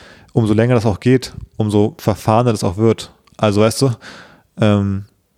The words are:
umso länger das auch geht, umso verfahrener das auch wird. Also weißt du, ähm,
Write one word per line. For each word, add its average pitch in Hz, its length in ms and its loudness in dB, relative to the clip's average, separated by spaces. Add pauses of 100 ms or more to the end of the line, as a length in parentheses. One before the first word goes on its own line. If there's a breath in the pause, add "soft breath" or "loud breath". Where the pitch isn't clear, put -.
(320 loud breath)
umso 110 220 0
länger 120 220 2
das 110 100 0
auch 104 140 -2
geht, 123 340 0 (240)
umso 107 420 0
verfahrener 117 520 0
das 104 120 -4
auch 95 140 -4
wird. 110 340 0 (260)
Also 104 240 2
weißt 113 200 0
du, 135 100 2 (720 loud breath)
ähm, 101 440 0 (320)